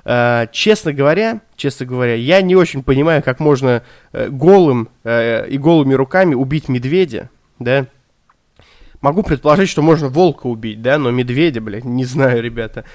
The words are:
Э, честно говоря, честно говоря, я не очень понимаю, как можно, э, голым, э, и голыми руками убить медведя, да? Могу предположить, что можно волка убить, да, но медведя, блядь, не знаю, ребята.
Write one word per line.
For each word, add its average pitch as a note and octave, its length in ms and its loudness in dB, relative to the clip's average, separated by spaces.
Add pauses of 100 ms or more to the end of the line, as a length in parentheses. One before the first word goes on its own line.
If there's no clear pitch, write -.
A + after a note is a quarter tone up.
Э, A#2+ 480 0
честно G#3 420 -4
говоря, F3+ 480 -2 (140)
честно C3 300 -8
говоря, B2 280 -4
я C#3 280 2
не F#3 140 2
очень E3 280 2
понимаю, C#3+ 400 2
как B2+ 160 -4
можно, C3 440 0 (300)
э, B2+ 160 -6
голым, C#3+ 600 4 (140)
э, A#2 460 0
и C3+ 80 -4
голыми C#3 380 4
руками D#3 400 2
убить C3+ 340 -2
медведя, C3 600 -2 (280)
да? B2+ 300 -2 (1120)
Могу D#3+ 220 0
предположить, D3+ 460 2
что - 120 -4
можно D3+ 280 2
волка D3 380 0
убить, A2+ 340 -8
да, C3 160 2
но C3 140 0
медведя, B2 500 -2
блядь, A2 240 -10
не B2+ 200 -4
знаю, B2 360 0
ребята. A#2 540 -10